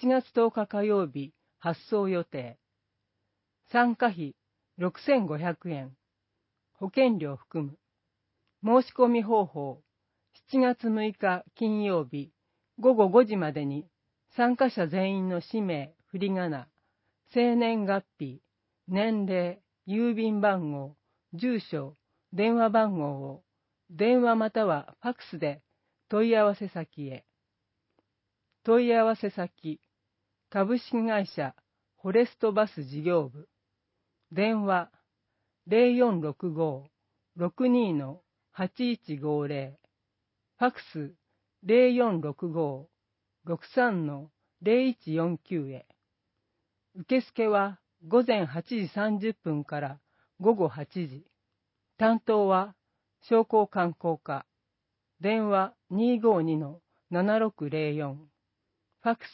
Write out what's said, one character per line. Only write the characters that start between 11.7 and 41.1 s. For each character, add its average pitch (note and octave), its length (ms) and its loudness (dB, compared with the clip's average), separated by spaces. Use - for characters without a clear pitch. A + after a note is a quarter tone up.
曜 F#3 220 0
日 C#3 280 -10
午 B3+ 140 6
後 G#3+ 140 4
五 F3+ 160 8
時 G#3 120 -2
ま D#3 160 -2
で D3 120 -4
に C#3 220 -4
参 B3 200 2
加 C4 120 2
者 F#3 200 -2
全 F#3+ 300 -2
員 F#3 100 -2
の F3 120 -2
氏 A3 200 -6
名、 D#3 340 -6
振 F#3+ 120 -12
り G3 160 -2
仮 F3+ 160 -2
名、 C3+ 180 -8
生 A#3+ 220 2
年 A3+ 300 0
月 G3 200 -2
日、 C3 240 -10
年 G3+ 380 -2
齢、 F3+ 340 -4
郵 A3+ 280 0
便 G#3+ 260 -2
番 F#3 320 0
号、 C#3+ 240 -10
住 A3 280 -2
所、 D3 360 -8
電 G#3+ 240 2
話 A3+ 140 4
番 G#3+ 280 2
号 D3 140 -4
を C#3 320 -12
電 A3+ 320 2
話 A#3 120 4
ま A3 160 0
た A3 160 0
は D3 360 -2
フ A#3+ 60 -6
ァ - 40 -2
ッ - 20 -12
ク - 160 -18
ス E3+ 80 -12
で C#3+ 240 -6
問 A3 200 2
い A3+ 80 4
合 G#3+ 100 4
わ G3+ 100 2
せ G3+ 120 -10
先 D#3 380 -10
へ。 C3 180 -14
問 A#3+ 220 4
い A#3 80 2
合 A3+ 100 4
わ A3 120 0
せ G3+ 140 -6
先、 E3+ 500 -10
株 G#3 300 0
式 A3+ 280 -2
会 G#3+ 200 0
社 C#3 280 -8
フ F#3+ 60 -6
ォ F#3+ 40 -2
レ A#3 140 4
ス - 120 -20
ト A3 140 0
バ G#3+ 140 2
ス D#3+ 160 -12
事 C#3 200 -10
業 E3 260 0
部。 C#3+ 200 -20
電 G#3 320 0
話、 F3+ 260 0
零 A#3+ 280 4
四 A#3 260 2
六 D#3 320 -6
五 D3 360 -4
六 F3+ 320 0
二 A#3+ 260 2
の C#3+ 280 -6
八 A#3+ 400 -4
一 D#3+ 240 -8
五 D3 300 -2
零。 C#3 320 -8
フ B3 100 0
ァ - 20 2
ッ - 20 2
ク - 100 -10
ス、 D3+ 220 -10